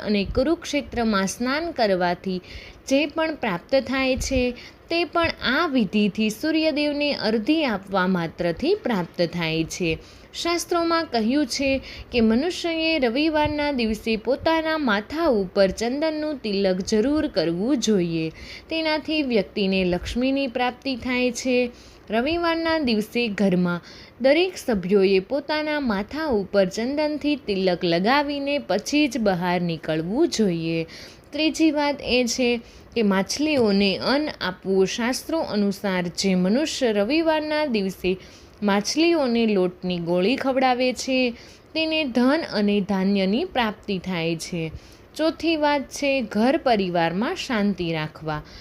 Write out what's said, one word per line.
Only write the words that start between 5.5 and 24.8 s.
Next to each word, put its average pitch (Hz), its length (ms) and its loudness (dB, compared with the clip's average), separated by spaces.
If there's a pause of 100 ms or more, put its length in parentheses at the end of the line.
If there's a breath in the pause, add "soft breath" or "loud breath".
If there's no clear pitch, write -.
વિધિથી 214 640 0
સૂર્યદેવને 294 800 0
અર્ધી 233 520 0
આપવા 190 420 0
માત્રથી 175 680 0
પ્રાપ્ત 190 480 -2
થાય 165 420 -2
છે. 160 340 -4 (440 loud breath)
શાસ્ત્રોમાં 339 640 0
કહ્યું 247 420 0
છે 269 340 -2 (320 loud breath)
કે 240 80 2
મનુષ્યએ 320 800 2
રવિવારના 294 760 0
દિવસે 226 440 0
પોતાના 320 640 0
માથા 269 480 0
ઉપર 196 440 2
ચંદનનું 302 680 -4
તિલક 196 380 0
જરૂર 254 500 0
કરવું 185 520 0
જોઈએ. 170 520 0 (400 loud breath)
તેનાથી 311 520 -2
વ્યક્તિને 190 640 0
લક્ષ્મીની 254 600 0
પ્રાપ્તિ 254 500 -4
થાય 247 360 -2
છે. 247 380 0 (400 loud breath)
રવિવારના 330 680 0
દિવસે 240 500 0
ઘરમાં 180 520 0 (400 loud breath)
દરેક 320 360 4
સભ્યોએ 196 640 2